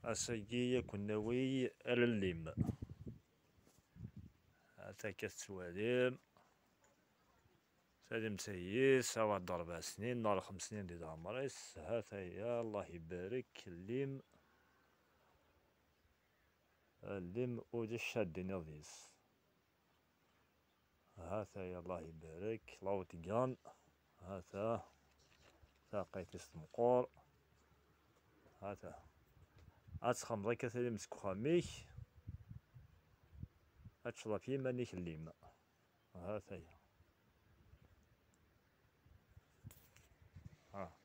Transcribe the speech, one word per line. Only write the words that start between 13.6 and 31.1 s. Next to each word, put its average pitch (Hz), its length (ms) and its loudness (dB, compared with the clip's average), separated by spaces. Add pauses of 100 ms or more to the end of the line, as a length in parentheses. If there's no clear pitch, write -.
الليم. 123 560 -2 (2750)
الليم 101 600 -2 (100)
ودي 113 220 -2
الشادين 92 560 0
يضيس. 78 640 -8 (2000)
هاتا 95 420 -4
هي، 90 180 -4
الله 87 220 -4
يبارك، 82 840 -8
لاوتيكان. 98 760 0 (640)
هاتا. 98 720 -2 (1000)
ساقيتيس 92 680 -6
مقور. 120 520 4 (1500)
هاتا. 98 420 -8 (960)
هات 120 160 6
خمرة 113 360 2
كتالي 123 360 0
مسك - 240 -4